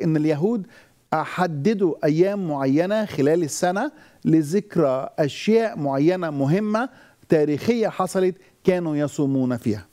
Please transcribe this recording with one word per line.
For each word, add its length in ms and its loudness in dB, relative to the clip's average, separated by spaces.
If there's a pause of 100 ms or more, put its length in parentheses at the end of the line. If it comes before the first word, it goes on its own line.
إن 140 2
اليهود 500 0 (460)
حددوا 880 0
أيام 440 2
معينة 580 0
خلال 380 0
السنة 480 -2 (340)
لذكرى 840 0 (100)
أشياء 600 0
معينة 500 0
مهمة 600 0 (400)
تاريخية 580 2
حصلت 480 -2 (280)
كانوا 320 0
يصومون 640 0
فيها. 360 -4